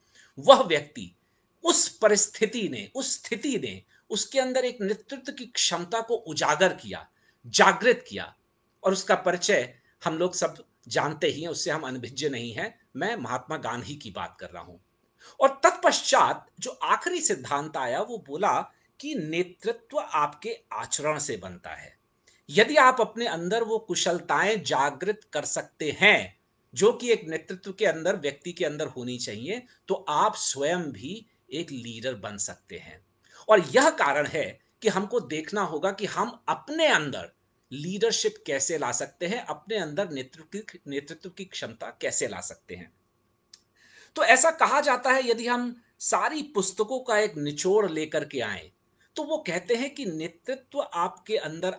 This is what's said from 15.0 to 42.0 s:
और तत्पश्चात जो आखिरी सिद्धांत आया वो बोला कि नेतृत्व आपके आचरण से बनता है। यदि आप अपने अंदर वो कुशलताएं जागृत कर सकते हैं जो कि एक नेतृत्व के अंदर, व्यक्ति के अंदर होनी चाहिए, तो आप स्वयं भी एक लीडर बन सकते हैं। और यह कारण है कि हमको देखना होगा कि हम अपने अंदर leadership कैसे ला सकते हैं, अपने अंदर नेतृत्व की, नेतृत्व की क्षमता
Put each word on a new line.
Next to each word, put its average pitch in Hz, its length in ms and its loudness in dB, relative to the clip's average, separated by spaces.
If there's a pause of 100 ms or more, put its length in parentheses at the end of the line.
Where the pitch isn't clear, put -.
और 269 80 6
तत्पश्चात 269 1000 4 (140)
जो - 100 -8
आखिरी 302 500 -2
सिद्धांत 147 560 -2
आया 131 240 -2
वो 220 260 -8
बोला 156 460 0 (280)
कि 294 140 -8
नेतृत्व 180 840 -4
आपके 156 640 -4 (120)
आचरण 143 460 -4
से 117 180 -6
बनता 90 340 -14
है। - 280 -18 (520)
यदि 220 260 4
आप 254 240 8
अपने 220 260 0
अंदर 180 360 -2
वो 220 160 -2
कुशलताएं 180 840 0
जागृत 143 580 0 (120)
कर 147 120 -4
सकते - 560 -6
हैं 165 400 6 (340)
जो 196 180 6
कि 240 200 0
एक 165 160 0
नेतृत्व 180 440 -10
के 202 140 0
अंदर, 165 300 2
व्यक्ति 143 360 -6
के 175 120 -2
अंदर 151 220 -2
होनी 123 320 -8
चाहिए, 131 440 -8 (260)
तो 190 60 2
आप 175 420 2
स्वयं 156 460 -2
भी 147 440 -10 (260)
एक 160 180 -8
लीडर 120 440 -8
बन 104 220 -10
सकते - 420 -10
हैं। - 280 -20 (420)
और 208 120 8
यह 190 300 6
कारण 143 360 2
है 123 340 -4 (220)
कि 220 60 4
हमको 202 320 0
देखना 156 420 -4
होगा 165 300 0
कि 196 140 -4
हम 208 420 -4
अपने 302 380 0
अंदर 143 460 2 (400)
leadership 202 760 -2
कैसे 151 320 -2
ला 143 140 -2
सकते 151 340 -6
हैं, 226 140 -4
अपने 175 360 -8
अंदर 175 340 -4
नेतृत्व 147 480 -10
की, 214 280 -14
नेतृत्व 143 440 -10
की 190 140 -14
क्षमता - 560 -12